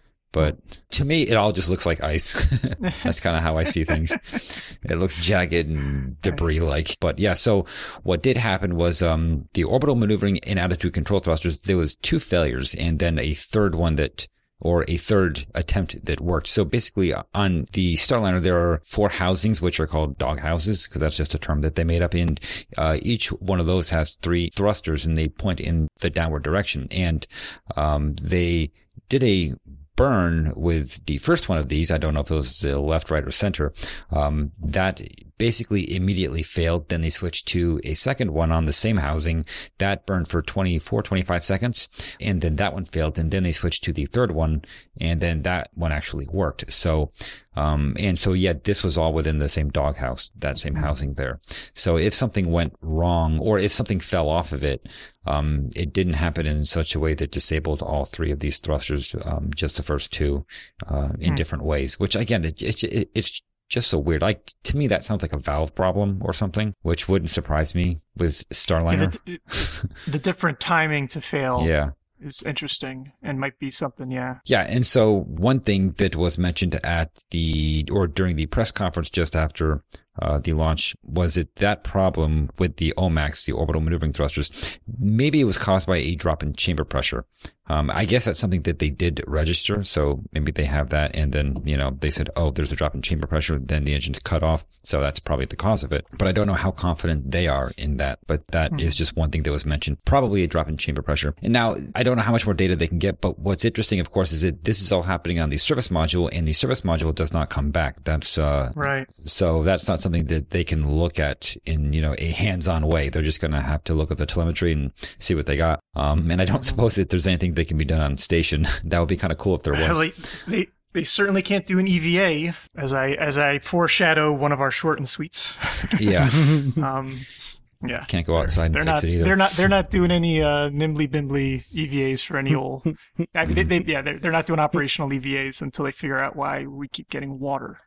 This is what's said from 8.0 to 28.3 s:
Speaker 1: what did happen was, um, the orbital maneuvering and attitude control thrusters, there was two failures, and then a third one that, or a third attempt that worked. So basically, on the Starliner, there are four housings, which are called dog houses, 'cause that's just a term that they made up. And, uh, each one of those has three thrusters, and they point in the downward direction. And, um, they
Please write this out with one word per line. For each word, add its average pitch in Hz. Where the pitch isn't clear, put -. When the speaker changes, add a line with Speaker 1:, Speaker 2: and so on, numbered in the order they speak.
Speaker 1:
what 87
did 127
happen 95
was, 85
um, 80
the 82
orbital 135
maneuvering 101
and 95
attitude 87
control 90
thrusters, 80
there 95
was 80
two -
failures, 67
and 80
then 82
a 73
third 101
one 80
that, 73
or 85
a 85
third 92
attempt 85
that -
worked. 82
So 104
basically, 92
on 92
the 90
Starliner, 95
there 87
are 85
four 104
housings, 95
which 87
are 80
called 78
dog 71
houses, 82
'cause -
that's 76
just 76
a 76
term 76
that 76
they 82
made 85
up. 87
And, 85
uh, 80
each -
one 92
of 82
those 90
has 80
three 87
thrusters, 85
and 80
they 80
point -
in 78
the -
downward 78
direction. 73
And, 82
um, 73
they 85